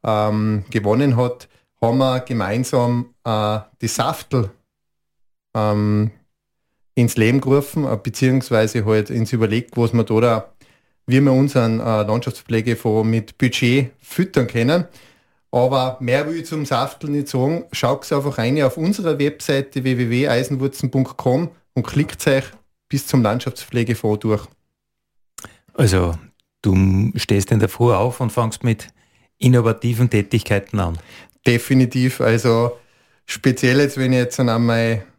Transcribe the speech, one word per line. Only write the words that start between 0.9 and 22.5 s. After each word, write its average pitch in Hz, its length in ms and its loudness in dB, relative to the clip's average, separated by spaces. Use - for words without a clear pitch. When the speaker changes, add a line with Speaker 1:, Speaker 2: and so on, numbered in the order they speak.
Speaker 1:
hat, 123 320 -4
haben 117 180 2
wir 131 220 0
gemeinsam, 120 920 -2
äh, 107 340 -2
die 117 80 -4
Saftel, 123 600 -2
ähm, 104 560 0
ins 120 220 2
Leben 120 260 2
gerufen, 143 420 0
äh, 117 180 -2
beziehungsweise 120 840 0
halt 107 260 0
ins 110 220 -2
überlegt, 113 440 -2
was 117 160 0
wir 117 120 2
da, 110 160 2
da, 113 280 0
wie 131 140 4
wir 139 120 4
unseren, 127 480 2
äh, 113 220 0
Landschaftspflegefonds 110 1040 -2
mit 113 300 -2
Budget 127 600 2
füttern 170 480 -2
können. 139 380 0
Aber 127 480 0
mehr 131 280 0
will 165 80 -6
ich 160 100 -8
zum 151 200 -6
Saftel 135 440 -4
nicht 143 180 -4
sagen. 143 440 -2
Schaut's 135 400 -4
einfach 143 260 -2
rein 127 240 0
auf 131 140 0
unserer 165 420 -2
Webseite 139 680 -2
w 127 140 0
w 120 120 0
w 127 180 0
eisenwurzen 131 640 -2
punkt 135 260 -2
com 143 340 0
und 123 120 -2
klickt - 400 -4
euch 135 180 2